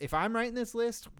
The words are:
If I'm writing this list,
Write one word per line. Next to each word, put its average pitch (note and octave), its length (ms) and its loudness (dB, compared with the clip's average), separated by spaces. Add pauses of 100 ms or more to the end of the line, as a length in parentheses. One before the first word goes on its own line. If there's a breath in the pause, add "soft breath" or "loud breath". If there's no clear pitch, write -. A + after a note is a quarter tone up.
If C#3 120 -4
I'm F#3+ 220 4
writing A#3 200 0
this A#3+ 200 -2
list, A#3 320 0 (120)